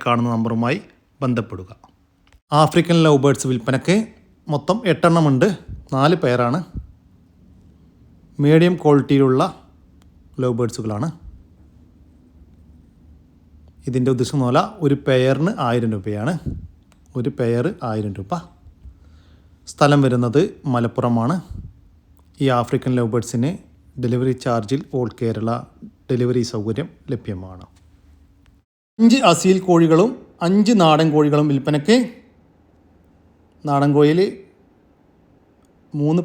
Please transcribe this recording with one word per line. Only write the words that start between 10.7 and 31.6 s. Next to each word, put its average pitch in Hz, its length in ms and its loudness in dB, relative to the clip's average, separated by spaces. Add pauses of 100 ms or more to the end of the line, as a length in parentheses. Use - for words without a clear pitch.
ഇതിൻ്റെ 127 260 0
ഉദ്ദേശം 123 220 -2
എന്ന് 131 100 0
പറഞ്ഞാൽ 147 200 0 (180)
ഒരു 143 120 2 (100)
പെയറിന് 135 460 0 (140)
ആയിരം 117 280 0
രൂപയാണ്. 104 380 -6 (840)
ഒരു 117 200 -4
പെയർ 120 280 -2 (240)
ആയിരം 107 280 -6
രൂപ. 98 140 -12 (1400)
സ്ഥലം 147 320 4
വരുന്നത് 123 380 2 (320)
മലപ്പുറമാണ്. 120 600 -2 (1080)
ഈ 135 40 0 (140)
ആഫ്രിക്കൻ 127 380 -4
ലവ് 117 160 -2
ബേർഡ്സിന് 120 360 -2 (540)
ഡെലിവറി 123 300 -2 (100)
ചാർജിൽ 117 360 -2 (160)
all 123 140 -4 (100)
കേരള 110 300 -4 (600)
ഡെലിവറി 123 320 0 (100)
സൗകര്യം 110 360 -6 (240)
ലഭ്യമാണ്. 92 520 -12 (1300)
അഞ്ച് 233 200 6 (120)
അസീൽ 185 360 4
കോഴികളും 170 440 4 (360)
അഞ്ച് 202 260 2 (100)
നാടൻ 156 320 4
കോഴികളും 151 360 2
വിൽപ്പനയ്ക്ക്. 147 460 0 (1700)